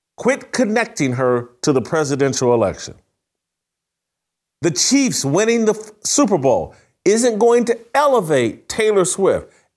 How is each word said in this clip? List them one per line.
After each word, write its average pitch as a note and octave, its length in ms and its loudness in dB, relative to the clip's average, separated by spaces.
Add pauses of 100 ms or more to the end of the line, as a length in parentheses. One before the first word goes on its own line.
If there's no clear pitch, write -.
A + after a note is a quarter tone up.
(160)
Quit C4 360 -4
connecting A3 600 -2
her B2 380 -2 (120)
to D3+ 100 2
the G#3+ 100 2
presidential C3+ 720 0
election. G2+ 400 -2 (1700)
The E3+ 80 0
Chiefs B3+ 540 0
winning A3 420 0
the G#3 80 2
f-, - 160 -12 (140)
Super G#3 340 0
Bowl A#2 360 0 (300)
isn't A3+ 340 2
going A#3 280 4
to A3+ 120 -2 (160)
elevate F#3 760 0
Taylor G#3+ 360 0
Swift D3 480 -2 (240)